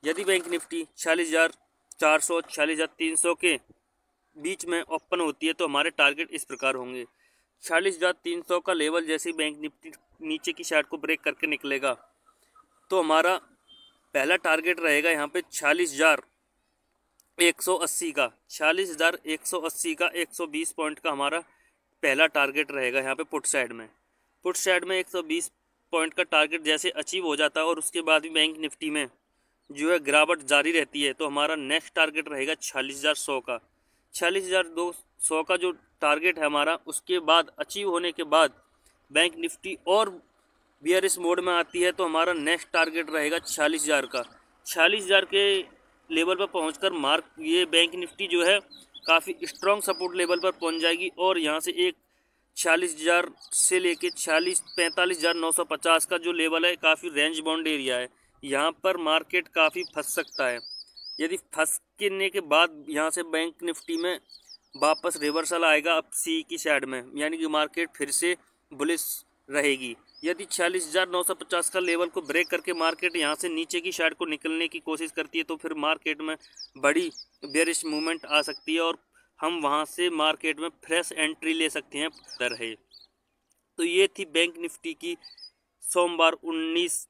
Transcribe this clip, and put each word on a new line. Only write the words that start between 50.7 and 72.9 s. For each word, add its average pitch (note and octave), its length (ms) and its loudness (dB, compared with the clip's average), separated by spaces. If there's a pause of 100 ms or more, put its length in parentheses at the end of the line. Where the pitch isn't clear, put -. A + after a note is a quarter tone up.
जाएगी E3+ 280 0 (100)
और F#3 200 2
यहाँ D#3 200 0
से F3 180 -4
एक F3+ 180 2 (600)
छियालीस E3+ 360 2
हज़ार E3+ 340 2 (160)
से - 360 2
लेके F3 300 0
छियालीस, E3+ 500 0 (100)
पैंतालीस F3+ 480 0
हज़ार E3 180 2
नौ E3 160 -2
सौ E3+ 140 0
पचास D#3+ 400 2
का F3+ 120 -2
जो E3+ 160 -2
level E3 320 2
है F3 120 2
काफ़ी D#3+ 340 2
range D#3 280 0
bound D#3+ 280 -2
area C3+ 300 -2
है, B2 100 -4 (360)
यहाँ C#3+ 280 0 (120)
पर F#3+ 160 2
market D#3+ 500 0
काफ़ी E3 360 0
फंस - 300 -6
सकता D3 320 -2
है। A#2+ 120 -2 (600)
यदि E3 180 -4 (160)
फंसने F#3+ 760 -2
के F3+ 140 -4
बाद D#3 460 2
यहाँ D#3 200 0
से E3+ 160 -4
bank D#3+ 380 -4
निफ्टी E3+ 340 -6
में F3 220 -4 (580)
वापस D#3 440 0
reversal D#3+ 440 0
आएगा D#3 300 4
अब D#3+ 180 -4
सी D#3+ 300 -4
की E3+ 140 -10
side C#3+ 280 0
में, C3 180 -8 (120)
यानी D3+ 220 -4
कि D#3+ 120 -4
market D3+ 460 -2
फिर C#3+ 180 -6
से F3 220 0 (360)
bullish D#3 340 -2 (440)
रहेगी। C3+ 460 0 (280)
यदि E3+ 220 -4
छियालीस F3+ 420 -2
हज़ार F#3 220 0
नौ F3+ 140 0
सौ F#3 100 0
पचास F3 360 -4
का F#3+ 100 -2
लेवल F3 280 0
को E3+ 140 -6
ब्रेक D#3 260 0
करके F3+ 260 -4
मार्केट E3 420 0